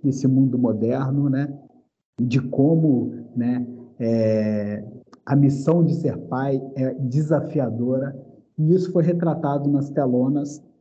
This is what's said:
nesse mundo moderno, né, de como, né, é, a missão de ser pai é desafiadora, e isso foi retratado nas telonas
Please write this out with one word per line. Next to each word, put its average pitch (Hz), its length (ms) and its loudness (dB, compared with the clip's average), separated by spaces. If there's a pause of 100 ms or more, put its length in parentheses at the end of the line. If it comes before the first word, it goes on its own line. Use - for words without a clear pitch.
nesse 131 240 0
mundo 131 300 4
moderno, 131 720 0
né, 139 220 -2 (720)
de 123 200 0
como, 147 840 2 (100)
né, 120 300 -2 (340)
é, 107 840 0 (420)
a 139 100 2
missão 151 480 4
de - 120 2
ser 120 220 -2
pai 135 440 -4 (140)
é 131 200 -2
desafiadora, 135 1200 -2 (420)
e 156 160 4
isso 185 180 0
foi 170 120 2
retratado 147 640 0
nas 143 200 0
telonas 139 760 0 (180)